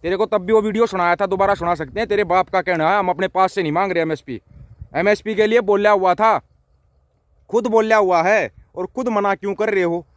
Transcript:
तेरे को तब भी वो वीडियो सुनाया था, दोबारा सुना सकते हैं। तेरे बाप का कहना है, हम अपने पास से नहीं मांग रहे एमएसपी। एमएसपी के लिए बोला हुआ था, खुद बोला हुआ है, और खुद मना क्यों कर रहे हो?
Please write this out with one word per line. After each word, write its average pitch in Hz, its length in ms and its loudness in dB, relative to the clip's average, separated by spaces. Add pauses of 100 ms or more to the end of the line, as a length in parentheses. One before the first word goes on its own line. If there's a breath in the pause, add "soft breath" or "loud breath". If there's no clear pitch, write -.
तेरे 175 140 -4
को 214 100 0
तब 214 120 -2
भी 185 140 -2
वो 220 80 6
वीडियो 214 260 0
सुनाया 175 300 0
था, 196 100 -2
दोबारा 196 280 0
सुना 175 200 -2
सकते 156 260 -8
हैं। 226 80 -4
तेरे 208 160 0
बाप 180 240 0
का 185 140 -2
कहना 165 280 0
है, 202 80 2
हम 190 100 -2
अपने 180 200 -2
पास 185 240 0
से 196 100 -4
नहीं 156 100 -2
मांग 185 200 0
रहे 170 100 0
एमएसपी। 147 400 -6 (540)
एमएसपी 202 380 0
के 214 120 2
लिए 226 140 2
बोला 202 300 2
हुआ 185 240 2
था, 208 260 2 (1080)
खुद 220 180 0
बोला 220 300 2
हुआ 180 260 2
है, 180 300 0 (220)
और 180 120 -8
खुद 254 220 -6
मना 202 260 0
क्यों 202 200 -6
कर 214 200 -2
रहे 190 80 0
हो? 170 240 -4 (100)